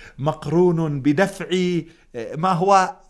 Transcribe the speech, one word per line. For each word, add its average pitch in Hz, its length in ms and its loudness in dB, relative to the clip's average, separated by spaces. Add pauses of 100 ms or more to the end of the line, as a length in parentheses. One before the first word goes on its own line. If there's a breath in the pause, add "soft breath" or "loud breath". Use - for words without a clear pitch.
(180 loud breath)
مقرون 156 840 0
بدفع، 170 440 0 (680 loud breath)
آه، 117 200 -10
ما 185 160 -2
هو 185 440 2 (140)